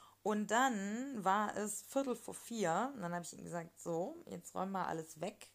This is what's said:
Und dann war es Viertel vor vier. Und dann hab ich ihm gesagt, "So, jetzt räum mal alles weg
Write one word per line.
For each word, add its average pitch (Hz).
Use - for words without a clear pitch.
Und 208
dann 226
war 208
es 208
Viertel 269
vor -
vier. 202
Und 220
dann 175
hab 175
ich -
ihm -
gesagt, 170
"So, 190
jetzt 185
räum 185
mal 190
alles 160
weg -